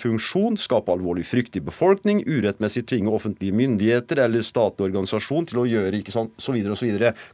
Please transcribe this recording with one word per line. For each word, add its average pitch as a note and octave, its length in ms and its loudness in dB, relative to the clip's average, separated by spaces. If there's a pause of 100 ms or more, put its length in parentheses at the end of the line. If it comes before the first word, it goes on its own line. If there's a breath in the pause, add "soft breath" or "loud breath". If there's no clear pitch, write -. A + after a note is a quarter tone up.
funksjon, F3+ 580 0
skape G#2+ 320 0
alvorlig F2 320 -2
frykt A#2+ 320 -2
i D#2+ 80 -4
befolkning, G3 640 2
urettmessig A2 640 -2
tvinge G#2+ 240 0
offentlige G2 400 -2
myndigheter A#2+ 680 2
eller A2+ 180 2
statlig G2+ 460 0
organisasjon G#2+ 580 -2
til A#2+ 160 0
å - 60 2
gjøre, G#2 320 0
ikke G2+ 100 -10
sant, A2+ 240 -4
så - 160 -4
videre G#2 240 0
og - 60 -6
så A#2+ 80 0
videre, A2 260 2 (180 loud breath)